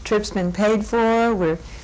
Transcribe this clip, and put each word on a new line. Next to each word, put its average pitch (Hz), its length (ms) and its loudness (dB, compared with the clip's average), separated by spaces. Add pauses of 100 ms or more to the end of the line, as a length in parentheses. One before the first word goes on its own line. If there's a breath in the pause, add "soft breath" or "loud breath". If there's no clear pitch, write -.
trip's 208 260 0
been 180 220 -2
paid 208 320 2
for. 226 500 2
We're 165 240 0 (260 loud breath)